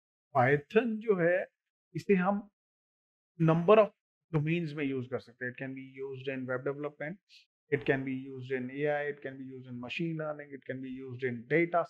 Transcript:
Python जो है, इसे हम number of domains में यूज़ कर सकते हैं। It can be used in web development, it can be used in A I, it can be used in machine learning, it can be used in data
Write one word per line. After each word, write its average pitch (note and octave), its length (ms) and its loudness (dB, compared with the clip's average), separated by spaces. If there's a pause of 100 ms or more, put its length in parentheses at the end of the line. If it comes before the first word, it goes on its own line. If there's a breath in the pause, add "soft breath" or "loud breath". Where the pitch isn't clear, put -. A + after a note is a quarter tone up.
(360)
Python G#3 640 2
जो G#3+ 180 2
है, F3 260 2 (520)
इसे G3 180 4
हम G3 340 2 (920)
number E3+ 380 6
of G#3 120 6 (420)
domains D#3 420 0
में D3+ 100 -4
यूज़ C3 260 -4
कर A#2+ 100 -4
सकते B2 240 -14
हैं। B2 80 -6
It B2 60 -16
can C3+ 160 -8
be C3 220 -16
used C3+ 320 -10
in C3 180 -6
web B2+ 180 -4
development, D3 540 -6 (520 loud breath)
it C#3 140 0
can C3+ 200 2
be C3+ 80 -4
used C3 400 -8
in B2+ 180 -4
A C#3+ 180 -2
I, D3 220 0
it C#3+ 100 -10
can C3+ 160 -12
be C3+ 80 -12
used C3 220 -14
in B2 140 -10
machine E3 360 -4
learning, D3+ 360 -8
it C3+ 120 -14
can C3 160 -8
be C3 100 -10
used B2+ 340 -10
in A#2+ 260 -4
data E3+ 400 2